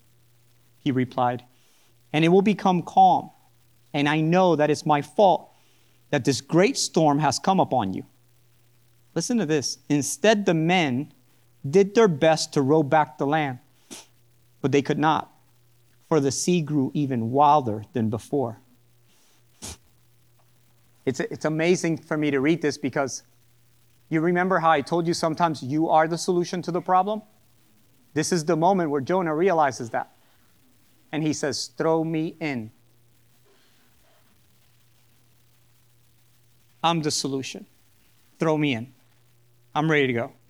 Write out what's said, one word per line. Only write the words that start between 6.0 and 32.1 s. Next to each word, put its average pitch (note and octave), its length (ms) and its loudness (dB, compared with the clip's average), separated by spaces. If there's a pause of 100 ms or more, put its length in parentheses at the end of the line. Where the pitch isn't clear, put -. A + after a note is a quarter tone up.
that C3+ 160 -2
this C3 180 0
great G3 340 2
storm D3 420 0
has C#3+ 200 0
come F#3+ 200 0
upon A#2+ 360 -2
you." - 100 -10 (1120)
Listen A#3 240 -2
to F3+ 80 -2
this. D3 320 -2 (100)
"Instead, G3 580 0
the F3+ 80 2
men D#3+ 580 0 (560)
did G3 260 2
their A3+ 140 6
best D#3+ 460 0
to D3 80 2
row D3+ 200 4
back D3 360 0
the C#3+ 80 -2
lamb, C#3+ 340 -2 (1000)
but C#3 120 -2
they C#3+ 100 4
could D3 160 -2
not, D3+ 320 0 (800)
for D#3 120 2
the C#3 120 0
sea F3+ 280 0
grew C#3+ 340 -2
even B2+ 360 -2
wilder C3+ 600 2
than A2 180 -2
before." A#2 480 -6 (2500)
It's, C3+ 140 -4
it's D3+ 260 -8
amazing D#3+ 540 0
for - 180 -8
me D3+ 140 -2
to C#3 100 0
read D#3+ 220 0
this C#3+ 160 -2
because C3+ 460 -6 (840)
you D#3+ 120 -2
remember F3+ 400 0
how D#3+ 100 2
I D3+ 120 4
told E3+ 240 -2
you E3+ 80 0
sometimes D#3+ 480 -2
you D3+ 260 -2
are D#3+ 180 4
the E3+ 120 -4
solution F3 440 -2
to F3 80 -8
the F3 100 -4
problem? F#3+ 420 0 (920)
This D3+ 160 -2
is E3 140 0
the E3 120 0
moment E3+ 340 2
where D3 100 -2
Jonah E3 340 -2
realizes D3+ 560 0
that. - 220 -8 (1000)
And D3+ 120 -6
he D#3 100 -2
says, - 440 -6
"Throw D#3+ 280 0
me D#3+ 360 -6